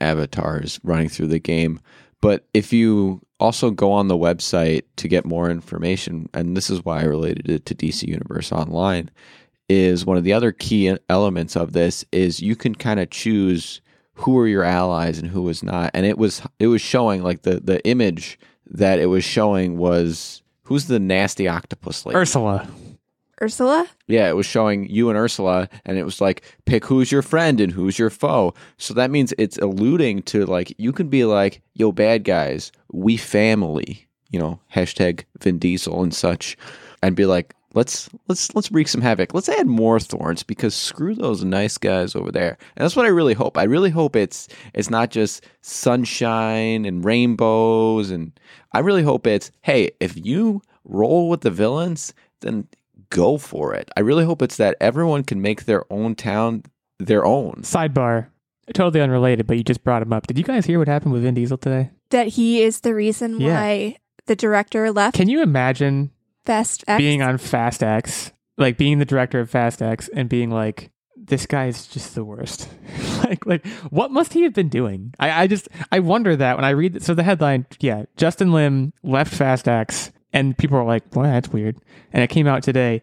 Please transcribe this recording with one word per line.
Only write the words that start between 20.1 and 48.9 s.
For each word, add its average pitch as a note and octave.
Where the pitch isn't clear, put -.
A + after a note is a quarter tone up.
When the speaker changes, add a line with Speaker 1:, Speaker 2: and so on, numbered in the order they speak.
Speaker 1:
who's C#3
the B2
nasty F#2+
octopus -
lady? -
Speaker 2:
Ursula. A2+
Speaker 3:
Ursula? C4+
Speaker 1:
Yeah, G#2+
it D#2+
was G2
showing G#2
you A#2
and G#2+
Ursula, F#2+
and F#2+
it F#2
was -
like, F#2+
pick A2+
who's C3
your C#3
friend D#3
and G2
who's F#2+
your A2+
foe. A#2+
So -
that B2+
means C#3+
it's G#2+
alluding G#2
to, G#2
like, F2+
you A#2
can D#3
be C3+
like, G2+
"Yo, G#2+
bad G#2+
guys, D#2
we G#2
family," G#2
you F2+
know, E2
hashtag F2
Vin F2+
Diesel F2
and E2
such, -
and F#2
be G2+
like, F2+
"Let's, -
let's, -
let's -
wreak D#3
some -
havoc. G#2+
Let's F#3+
add G4+
more A2+
thorns -
because G#2+
screw -
those A#2
nice G2
guys F#2
over -
there." -
And C3+
that's F3
what B3
I -
really E3
hope. A2
I E2
really D#3+
hope D#3
it's, -
it's G#2+
not A2+
just -
sunshine A2
and F2+
rainbows, A2+
and E2
I -
really F3+